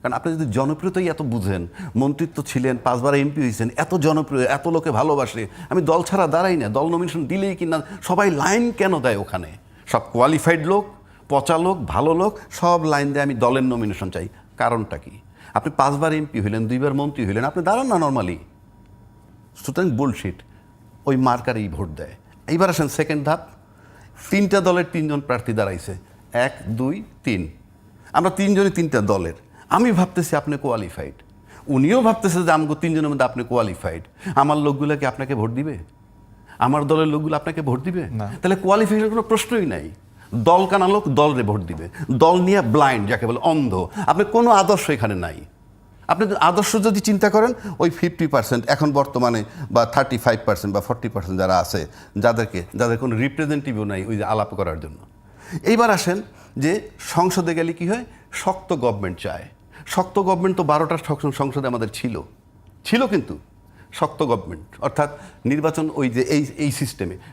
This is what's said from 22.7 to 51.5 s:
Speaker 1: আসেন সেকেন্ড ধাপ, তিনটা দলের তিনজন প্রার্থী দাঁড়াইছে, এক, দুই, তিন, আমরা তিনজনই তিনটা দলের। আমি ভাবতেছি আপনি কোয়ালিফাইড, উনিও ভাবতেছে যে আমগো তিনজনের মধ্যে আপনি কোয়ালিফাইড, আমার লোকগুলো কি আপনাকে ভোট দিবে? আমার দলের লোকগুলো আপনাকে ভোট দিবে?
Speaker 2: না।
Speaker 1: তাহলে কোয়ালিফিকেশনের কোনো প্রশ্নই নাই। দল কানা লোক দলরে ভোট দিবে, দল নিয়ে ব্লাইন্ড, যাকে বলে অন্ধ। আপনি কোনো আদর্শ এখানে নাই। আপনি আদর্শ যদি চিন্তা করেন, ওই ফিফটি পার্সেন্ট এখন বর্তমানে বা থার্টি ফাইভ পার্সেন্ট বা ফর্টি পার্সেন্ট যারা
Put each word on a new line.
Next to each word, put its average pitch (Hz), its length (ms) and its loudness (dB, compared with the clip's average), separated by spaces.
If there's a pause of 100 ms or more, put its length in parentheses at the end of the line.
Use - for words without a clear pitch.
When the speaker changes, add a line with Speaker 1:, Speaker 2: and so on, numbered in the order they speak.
Speaker 1:
আসেন 151 180 0
সেকেন্ড 151 360 -2
ধাপ, 156 160 0 (880)
তিনটা 196 300 4
দলের 180 320 2
তিনজন 151 280 -2
প্রার্থী 123 320 -4
দাঁড়াইছে, 98 440 -4 (360)
এক, 123 240 0 (120)
দুই, 131 340 -4 (220)
তিন, 90 260 -2 (600)
আমরা 175 180 4
তিনজনই 196 400 2
তিনটা 156 300 0
দলের। 95 340 0 (340)
আমি 226 240 4
ভাবতেছি 180 440 0
আপনি 147 200 -2
কোয়ালিফাইড, 95 580 -6 (520)
উনিও 147 360 4
ভাবতেছে 196 400 2
যে 170 100 4
আমগো 156 220 2
তিনজনের 156 360 0
মধ্যে 131 140 2
আপনি 123 200 -4
কোয়ালিফাইড, 98 580 -2 (320)
আমার 147 220 4
লোকগুলো 147 400 0
কি 139 100 -4
আপনাকে 131 280 -4
ভোট 113 160 -2
দিবে? 131 280 -6 (800)
আমার 143 260 2
দলের 156 220 4
লোকগুলো 151 300 -2
আপনাকে 156 260 -6
ভোট 131 200 -2
দিবে? 170 280 -6
Speaker 2:
না। 107 220 -6 (100)
Speaker 1:
তাহলে 185 140 2
কোয়ালিফিকেশনের 208 540 2
কোনো 226 120 0
প্রশ্নই 220 440 0
নাই। 82 240 -6 (440)
দল 170 320 4
কানা 185 220 2
লোক 202 200 2
দলরে 139 340 4
ভোট 104 180 0
দিবে, 85 280 -10 (220)
দল 165 320 6
নিয়ে 190 200 4
ব্লাইন্ড, 123 460 2
যাকে 117 180 0
বলে 120 120 -2
অন্ধ। 127 500 0 (180)
আপনি 180 180 2
কোনো 233 260 4
আদর্শ 196 400 4
এখানে 107 240 0
নাই। 82 260 -6 (680)
আপনি 196 280 0
আদর্শ 180 400 2
যদি 208 240 2
চিন্তা 202 300 2
করেন, 220 220 4 (260)
ওই 170 120 2
ফিফটি 170 360 -2
পার্সেন্ট 120 420 0
এখন 143 240 2
বর্তমানে 123 520 0 (260)
বা 117 160 4
থার্টি 131 320 0
ফাইভ 113 280 2
পার্সেন্ট 101 280 -2
বা 101 60 2
ফর্টি - 280 -6
পার্সেন্ট 92 320 -4
যারা 92 180 4